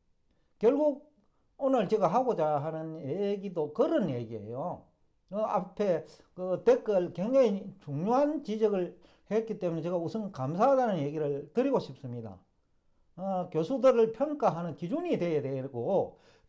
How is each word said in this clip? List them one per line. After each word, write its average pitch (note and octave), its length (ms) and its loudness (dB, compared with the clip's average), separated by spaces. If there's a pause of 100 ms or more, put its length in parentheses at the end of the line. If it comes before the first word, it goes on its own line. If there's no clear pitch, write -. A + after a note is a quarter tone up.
(580)
결국 C#4 520 2 (460)
오늘 C4 320 2
제가 G3 180 2
하고자 D#3+ 520 2
하는 D#3+ 440 -6
얘기도 F3+ 680 -4
그런 C4+ 380 2
얘기예요. A#2 720 -8 (460)
어, F#3+ 80 -6
앞에 G3 680 -2 (280)
그 F3+ 300 -4
댓글 G3+ 500 4
굉장히 G#3+ 680 2
중요한 A#3+ 640 0
지적을 G3+ 540 0 (320)
했기 A3 280 -2
때문에 E3 220 -2
제가 F3 160 -2
우선 G3 360 -4
감사하다는 G#3 640 2
얘기를 C#3+ 560 -4
드리고 B3 260 2
싶습니다. A#2+ 580 -12 (800)
어, F#3 340 -4
교수들을 A3+ 640 4
평가하는 G#3 640 -2
기준이 C#4 420 -2
돼야 D#3+ 220 0
되고 C3+ 800 -4 (300)